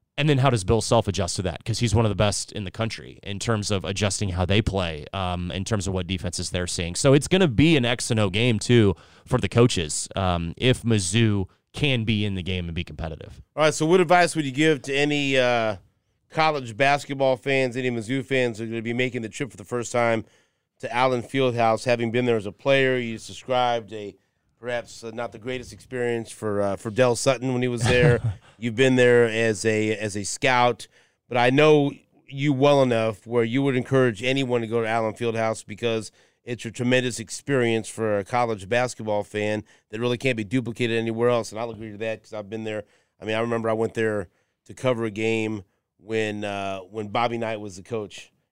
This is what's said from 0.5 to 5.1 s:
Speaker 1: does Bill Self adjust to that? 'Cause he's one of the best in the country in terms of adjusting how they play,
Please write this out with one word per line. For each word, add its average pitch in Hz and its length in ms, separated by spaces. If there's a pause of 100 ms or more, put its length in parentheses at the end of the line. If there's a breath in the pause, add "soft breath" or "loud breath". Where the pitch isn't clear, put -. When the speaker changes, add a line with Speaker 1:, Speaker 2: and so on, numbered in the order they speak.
Speaker 1:
does 107 140
Bill 110 160
Self 117 260
adjust 92 300
to 98 60
that? 87 220
'Cause 110 140
he's 107 160
one 117 100
of 107 40
the 98 60
best 104 360
in 104 140
the 90 60
country 69 520
in 101 160
terms 104 320
of 95 140
adjusting 101 440
how 90 160
they 98 160
play, 87 520